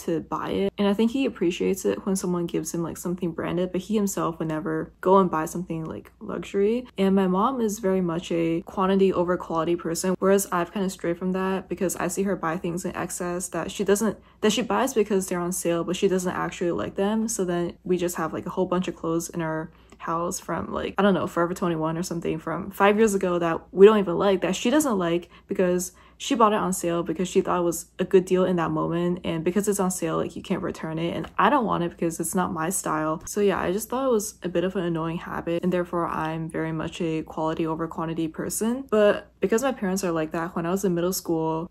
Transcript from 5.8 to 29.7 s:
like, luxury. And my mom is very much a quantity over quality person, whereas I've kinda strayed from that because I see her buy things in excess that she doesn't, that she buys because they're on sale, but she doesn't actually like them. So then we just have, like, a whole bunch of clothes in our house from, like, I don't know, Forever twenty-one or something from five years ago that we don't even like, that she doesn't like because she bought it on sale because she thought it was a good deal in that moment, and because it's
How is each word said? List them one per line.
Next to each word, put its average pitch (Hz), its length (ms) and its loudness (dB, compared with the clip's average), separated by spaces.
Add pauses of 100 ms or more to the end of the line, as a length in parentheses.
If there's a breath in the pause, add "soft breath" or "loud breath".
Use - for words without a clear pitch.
like, - 260 -12 (100)
luxury. 208 640 -2 (120)
And 196 160 4
my 190 140 4
mom 226 320 2
is 214 180 0
very 190 220 2
much 175 320 -2
a 165 340 0
quantity 190 460 4
over 175 240 2
quality 170 400 0
person, 175 420 -2
whereas 196 340 4
I've 175 200 -2
kinda 190 180 -2
strayed 175 260 -4
from 185 160 -2
that 190 360 -2
because 175 280 -2
I - 120 -2
see 185 160 -2
her 196 100 0
buy 165 220 -2
things 180 280 -4
in 185 120 -6
excess 175 540 -4
that 170 200 -6
she 202 140 -4
doesn't, 202 340 2 (220 soft breath)
that 214 120 4
she 220 100 0
buys 220 320 0
because 202 340 2
they're 180 100 -2
on 175 140 -2
sale, 170 320 -2
but 185 100 -4
she 196 140 2
doesn't 180 260 0
actually 170 380 -2
like 190 240 -6
them. 220 320 0
So 202 160 -2
then 175 300 -2 (100)
we 180 120 2
just 175 200 -2
have, 160 160 -2
like, - 140 -6
a 185 40 -8
whole 185 160 0
bunch 180 220 0
of 165 80 -6
clothes 165 320 -2
in 175 120 -6
our 160 300 -4 (280 loud breath)
house 170 420 -4
from, - 320 -6
like, - 260 -4
I 190 40 2
don't 196 120 6
know, 165 140 0
Forever 170 260 0
twenty-one 165 420 -2
or 170 60 -4
something 165 380 -4
from 165 320 -8
five 202 260 4
years 220 160 4
ago 185 240 0
that 170 320 0
we 185 160 12
don't 214 120 10
even 180 200 0
like, 190 220 4
that 185 160 0
she - 120 0
doesn't 269 300 4
like 175 300 0 (180 loud breath)
because 180 460 0 (260 loud breath)
she - 180 -2
bought 220 160 6
it 220 40 2
on 180 160 0
sale 170 300 -2
because 170 240 -4
she 185 140 0
thought 180 180 0
it 175 60 0
was 170 220 -2 (120)
a 185 60 -2
good 185 200 4
deal 185 200 2
in 185 100 2
that 165 160 0
moment, 170 540 -2
and 165 180 -4
because 180 240 0
it's 202 140 2